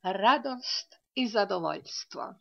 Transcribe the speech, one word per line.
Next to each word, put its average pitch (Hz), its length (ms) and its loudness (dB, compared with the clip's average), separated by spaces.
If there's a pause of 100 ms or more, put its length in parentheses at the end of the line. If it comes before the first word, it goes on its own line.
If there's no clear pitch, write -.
radost 247 920 0 (200)
i 254 120 2
zadovoljstvo. 185 1120 -2